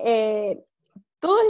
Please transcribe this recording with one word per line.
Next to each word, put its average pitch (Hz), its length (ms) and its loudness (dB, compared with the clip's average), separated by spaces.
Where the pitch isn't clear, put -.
eh, 214 600 -2
todos 381 320 2